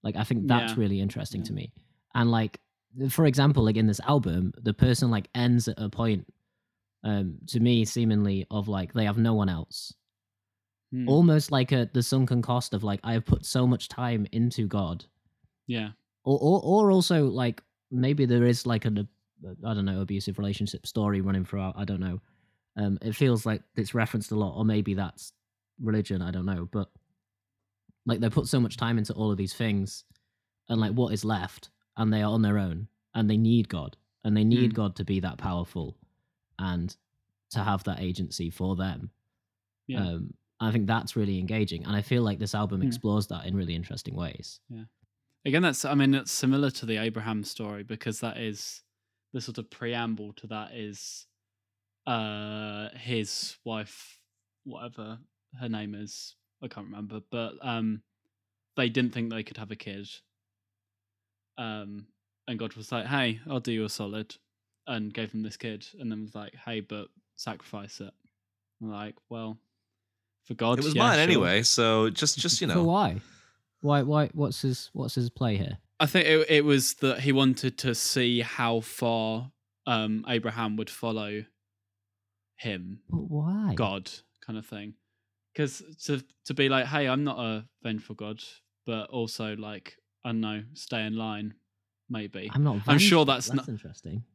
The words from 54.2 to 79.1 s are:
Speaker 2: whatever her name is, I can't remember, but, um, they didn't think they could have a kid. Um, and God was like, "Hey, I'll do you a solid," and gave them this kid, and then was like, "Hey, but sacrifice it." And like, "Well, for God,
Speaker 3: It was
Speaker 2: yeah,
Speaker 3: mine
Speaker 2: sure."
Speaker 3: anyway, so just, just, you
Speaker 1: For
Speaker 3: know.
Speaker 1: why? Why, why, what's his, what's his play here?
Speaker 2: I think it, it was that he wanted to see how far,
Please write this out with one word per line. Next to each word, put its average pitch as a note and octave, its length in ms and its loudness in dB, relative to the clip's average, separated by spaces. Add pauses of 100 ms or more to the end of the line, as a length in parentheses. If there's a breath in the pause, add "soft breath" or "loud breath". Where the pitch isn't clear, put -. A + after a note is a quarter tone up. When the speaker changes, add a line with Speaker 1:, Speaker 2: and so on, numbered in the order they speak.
Speaker 2:
whatever A#2 560 -14 (400)
her B2 100 -8
name G#2+ 240 -6
is, - 420 -14 (260)
I B2+ 80 -12
can't G2+ 180 -16
remember, G#2 420 -12
but, A#2 320 -6
um, A2 400 -2 (720)
they B2+ 140 2
didn't B2 240 0
think A#2 160 -4
they A2 140 -6
could - 140 -14
have A2 140 -12
a G#2 40 -10
kid. G2 340 -14 (1500)
Um, G#2+ 500 -10 (400)
and A#2+ 120 -6
God A2 160 -6
was A2 160 -14
like, A#2 160 -4
"Hey, B2+ 320 0 (100)
I'll C3+ 100 -2
do A#2 120 -6
you A2 140 -2
a G#2 40 -6
solid," G#2+ 460 -8 (500)
and A2 280 -6
gave A2 180 -6
them A2 120 -6
this G#2+ 140 -10
kid, G#2+ 280 -10 (140)
and A#2+ 120 -6
then G#2+ 120 -8
was G#2+ 120 -16
like, G#2 200 -14
"Hey, A#2 260 -8
but G#2 280 -12 (260)
sacrifice G#2 640 -12
it." G2 140 -16 (640)
And A2 120 -10
like, G#2 240 -12 (140)
"Well, A2+ 280 -10 (880)
for - 80 -10
God, A#2 260 2
Speaker 3:
It C#3+ 60 0
was D3+ 100 0
Speaker 2:
yeah, F#3 80 4
Speaker 3:
mine A3+ 140 6
Speaker 2:
sure." D#3 60 6
Speaker 3:
anyway, A2 400 4
so A2+ 460 4
just, - 280 0
just, F3 240 0
you E3 60 0
Speaker 1:
For F2+ 80 0
Speaker 3:
know. F3 80 6
Speaker 1:
why? E3+ 380 2 (600 soft breath)
Why, C#3+ 220 4
why, D3 300 4
what's - 280 -2
his, B2+ 320 -2
what's - 220 -6
his A#2+ 140 0
play A2+ 280 0
here? - 200 -4 (220)
Speaker 2:
I D#3 60 6
think E3 220 4
it, D#3+ 220 4
it D3+ 160 6
was C#3 300 4
that C3 260 0
he C#3 100 2
wanted C3 480 2
to B2 160 -2
see A#2+ 460 0
how A#2 400 0
far, A2+ 720 -2 (360)